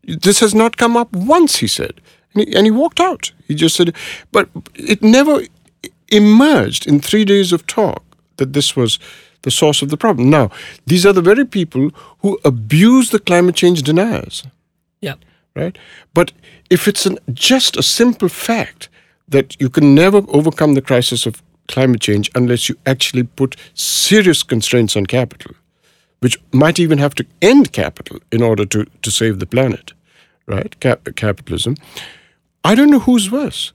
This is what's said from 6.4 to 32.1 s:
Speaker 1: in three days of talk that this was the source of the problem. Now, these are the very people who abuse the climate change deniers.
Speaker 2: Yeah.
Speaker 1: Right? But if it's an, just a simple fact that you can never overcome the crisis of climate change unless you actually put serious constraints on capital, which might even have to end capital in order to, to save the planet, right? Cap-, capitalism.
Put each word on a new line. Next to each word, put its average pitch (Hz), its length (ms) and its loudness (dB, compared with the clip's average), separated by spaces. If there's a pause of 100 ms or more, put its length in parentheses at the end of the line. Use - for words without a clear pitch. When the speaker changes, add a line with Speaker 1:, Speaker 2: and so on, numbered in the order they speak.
Speaker 1:
in 143 140 2
three 208 240 -2
days 196 300 0
of 165 120 -4
talk - 380 -4 (340)
that 135 140 -4
this 143 240 -2
was 120 240 -2 (440)
the 131 80 -4
source 151 300 0
of 143 80 -6
the 151 80 -4
problem. 135 320 0
Now, 139 200 2 (360)
these 175 200 0
are 202 80 6
the 185 80 2
very 220 240 2
people 147 460 -4 (280)
who 202 240 -2
abuse 151 680 2
the 220 80 0
climate 180 360 2
change 175 280 2
deniers. 175 600 -4 (580)
Speaker 2:
Yeah. 143 140 -10 (400)
Speaker 1:
Right? 160 220 -8 (360)
But 165 200 0 (360)
if 180 200 2
it's - 160 -4
an, 190 140 -4 (140)
just - 440 0
a - 60 -2
simple 233 440 0
fact - 600 -6 (400)
that 139 320 0
you 131 80 -2
can 143 260 4
never 196 320 4
overcome 151 460 0
the 135 80 0
crisis 123 440 -2
of 113 160 -8 (280)
climate 127 320 0
change 104 340 -2
unless 123 320 -2
you - 80 -6 (100)
actually 131 380 -2
put 135 320 -4 (200)
serious - 680 0
constraints 113 540 -2
on 98 80 -2
capital, - 500 -6 (640)
which 123 180 0 (140)
might 156 280 2
even 156 180 2
have 143 180 -2
to - 100 -8 (160)
end 247 300 4
capital - 480 -8 (120)
in 117 120 -2
order 107 220 0
to, 104 200 -4 (180)
to 110 60 -6
save 107 300 -2
the 92 60 -6
planet, 123 480 -2 (540)
right? - 340 -8
Cap-, - 340 -2
capitalism. 107 600 -6 (920)